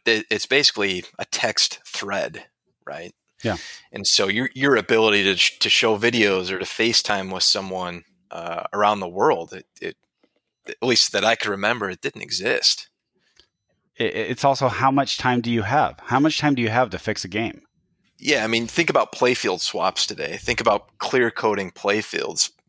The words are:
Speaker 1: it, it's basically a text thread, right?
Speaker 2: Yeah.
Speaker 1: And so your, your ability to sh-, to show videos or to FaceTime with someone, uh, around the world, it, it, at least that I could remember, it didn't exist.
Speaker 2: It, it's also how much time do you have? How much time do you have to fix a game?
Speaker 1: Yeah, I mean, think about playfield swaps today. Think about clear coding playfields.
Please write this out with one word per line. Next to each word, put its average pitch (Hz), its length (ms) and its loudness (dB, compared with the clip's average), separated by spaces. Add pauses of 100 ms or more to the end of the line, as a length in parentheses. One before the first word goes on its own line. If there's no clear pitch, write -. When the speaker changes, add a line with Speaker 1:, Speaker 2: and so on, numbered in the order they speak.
Speaker 1:
it, 113 260 2
it's 104 160 -2
basically 101 560 2 (160)
a 98 60 -6
text - 600 -2
thread, 98 600 -6 (420)
right? 80 260 -12 (300)
Speaker 2:
Yeah. 101 140 -2 (340)
Speaker 1:
And 98 160 -6
so - 200 2
your, 117 280 -2
your 135 200 4
ability 107 500 4
to 98 100 4
sh-, - 240 0
to 107 100 0
show 110 280 4
videos 101 520 2
or 95 80 -4
to 92 80 -6
FaceTime 101 640 0
with 92 120 -2
someone, 92 600 -2 (280)
uh, 85 320 -8 (100)
around 101 280 2
the 90 80 -6
world, 92 440 0
it, - 140 -18 (120)
it, - 180 -10 (720)
at - 140 -12
least 120 300 2
that 101 140 0
I 113 100 4
could - 140 -6
remember, 104 400 -2
it 92 120 -10
didn't 113 220 -8
exist. - 680 -2 (1040)
Speaker 2:
It, 110 200 -2
it's 110 300 -4
also 135 240 4
how 113 200 2
much 135 300 0
time 123 220 2
do 117 100 -2
you 113 120 2
have? 104 420 0
How 123 140 0
much 151 200 2
time 147 160 2
do 123 80 0
you 110 60 2
have 117 220 2
to 90 60 -8
fix - 280 -4
a - 20 -10
game? 104 340 -6 (600)
Speaker 1:
Yeah, 139 200 2
I 110 40 0
mean, 113 200 0
think 160 240 0
about 127 200 4
playfield 117 500 0
swaps - 440 -2
today. - 320 -8
Think - 240 -4
about 110 380 0
clear 123 320 2
coding 101 400 -2
playfields. - 800 -2 (180)